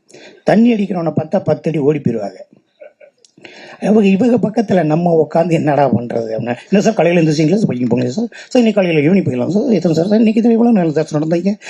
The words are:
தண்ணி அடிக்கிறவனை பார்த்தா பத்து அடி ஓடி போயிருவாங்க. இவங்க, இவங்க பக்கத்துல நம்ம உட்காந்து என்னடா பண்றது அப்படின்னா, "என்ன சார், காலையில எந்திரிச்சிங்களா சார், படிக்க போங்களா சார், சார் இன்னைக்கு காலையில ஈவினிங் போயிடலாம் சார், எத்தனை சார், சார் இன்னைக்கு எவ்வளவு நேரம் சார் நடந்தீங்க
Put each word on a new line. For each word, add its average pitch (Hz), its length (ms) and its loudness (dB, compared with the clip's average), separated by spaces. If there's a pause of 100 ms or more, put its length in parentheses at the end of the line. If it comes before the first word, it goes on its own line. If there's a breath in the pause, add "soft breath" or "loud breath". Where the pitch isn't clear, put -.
(440 loud breath)
தண்ணி 226 300 4
அடிக்கிறவனை 190 420 -4
பார்த்தா 160 280 -4
பத்து 156 260 -2
அடி 156 100 -4
ஓடி 143 200 0
போயிருவாங்க. 104 480 -6 (1300 loud breath)
இவங்க, 202 260 4
இவங்க 226 300 2
பக்கத்துல 208 460 0
நம்ம 165 300 0
உட்காந்து 165 380 0
என்னடா 143 320 0 (100)
பண்றது 117 360 -4
அப்படின்னா, 113 260 -6 (140)
"என்ன 196 100 2
சார், 220 140 0
காலையில 175 280 2
எந்திரிச்சிங்களா 156 340 2
சார், 214 100 0
படிக்க 127 220 -2
போங்களா 123 200 -2
சார், 214 240 -6
சார் - 320 -2
இன்னைக்கு 208 180 2
காலையில 165 220 2
ஈவினிங் 170 220 2
போயிடலாம் 123 240 -4
சார், 214 220 -2
எத்தனை 165 260 0
சார், 165 100 0
சார் 208 100 2
இன்னைக்கு 220 340 2
எவ்வளவு 226 240 2
நேரம் 165 160 0
சார் 151 300 -2
நடந்தீங்க 175 300 -2 (180 loud breath)